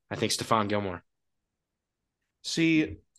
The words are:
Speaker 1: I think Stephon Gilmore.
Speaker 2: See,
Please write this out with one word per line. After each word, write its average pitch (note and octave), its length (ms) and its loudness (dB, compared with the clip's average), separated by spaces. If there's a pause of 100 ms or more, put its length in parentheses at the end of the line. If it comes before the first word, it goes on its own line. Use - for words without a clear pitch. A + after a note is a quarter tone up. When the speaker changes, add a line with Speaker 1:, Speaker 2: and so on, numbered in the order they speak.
Speaker 1:
I G2+ 60 -8
think G#2+ 160 -2
Stephon A2+ 360 0
Gilmore. G2 360 -4 (1400)
Speaker 2:
See, D#3+ 560 2 (220)